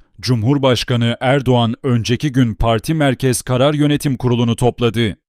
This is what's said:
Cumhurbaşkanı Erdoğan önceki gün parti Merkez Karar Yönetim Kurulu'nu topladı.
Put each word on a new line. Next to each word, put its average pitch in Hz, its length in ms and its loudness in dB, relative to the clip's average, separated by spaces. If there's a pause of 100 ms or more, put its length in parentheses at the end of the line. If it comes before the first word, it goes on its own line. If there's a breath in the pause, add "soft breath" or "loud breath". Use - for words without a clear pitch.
(220)
Cumhurbaşkanı 120 960 0
Erdoğan 123 640 2
önceki 120 480 0
gün 123 220 2
parti 117 400 0
Merkez 131 480 0
Karar 127 320 0
Yönetim 147 440 0
Kurulu'nu 120 380 0
topladı. 117 600 0 (120)